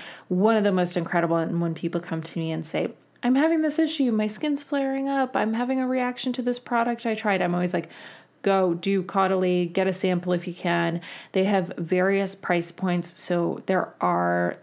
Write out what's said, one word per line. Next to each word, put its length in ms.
one 280
of 80
the 80
most 240
incredible. 420
And 240
when 120
people 260
come 220
to 180
me 120
and 140
say, 260
"I'm 140
having 280
this 160
issue, 320
my 160
skin's 360
flaring 460
up, 260
I'm 180
having 280
a 60
reaction 460
to 80
this 180
product 460
I 100
tried," 260
I'm 120
always 200
like, 160
"Go 320
do 280
Caudalie, 680
get 140
a 60
sample 380
if 160
you 60
can." 480
They 100
have 340
various 560
price 380
points, 480
so 460
there 340
are 640